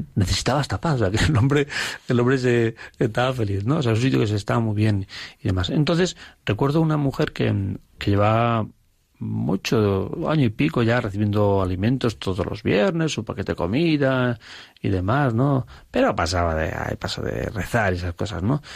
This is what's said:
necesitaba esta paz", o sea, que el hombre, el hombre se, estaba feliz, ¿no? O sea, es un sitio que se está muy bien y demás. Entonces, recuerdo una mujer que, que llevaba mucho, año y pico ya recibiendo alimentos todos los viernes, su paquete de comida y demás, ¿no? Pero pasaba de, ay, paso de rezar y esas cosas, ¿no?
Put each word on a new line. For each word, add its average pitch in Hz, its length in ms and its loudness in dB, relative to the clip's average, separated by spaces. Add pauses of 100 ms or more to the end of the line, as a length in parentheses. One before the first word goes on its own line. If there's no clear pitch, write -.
(140)
necesitaba 110 460 2
esta - 200 -4
paz", 156 160 0
o - 20 -2
sea, 98 120 2
que 110 140 2
el 156 120 2
hombre, 139 300 4 (420)
el 123 120 2
hombre 127 180 4
se, 120 380 2 (220)
estaba 123 340 0
feliz, 101 320 -2
¿no? 143 140 0
O 156 40 0
sea, 113 100 2
es 110 60 2
un 123 60 2
sitio 131 160 2
que 117 60 2
se 104 100 0
está 120 220 -2
muy 110 160 0
bien 104 320 2 (340)
y - 40 -8
demás. 92 260 0
Entonces, 170 460 2 (280)
recuerdo 139 360 2
una 156 160 2
mujer 143 360 -2
que, 101 460 -2 (200)
que - 120 -2
llevaba 110 560 2 (520)
mucho, 107 920 0 (200)
año 151 160 4
y 110 40 2
pico 139 320 0
ya 117 180 2
recibiendo 101 600 2
alimentos 107 580 0
todos 92 280 -4
los - 160 -8
viernes, 170 500 2
su 107 120 -6
paquete 95 280 -6
de - 40 -4
comida 131 840 0 (420)
y 110 80 -4
demás, 110 460 0
¿no? 131 320 0 (240)
Pero 247 260 2
pasaba 87 380 0
de, 80 200 -2
ay, - 220 -4
paso - 260 -6
de 58 280 -4
rezar 98 420 -2
y 90 40 0
esas 87 180 -6
cosas, 95 280 -6
¿no? 139 200 0 (140)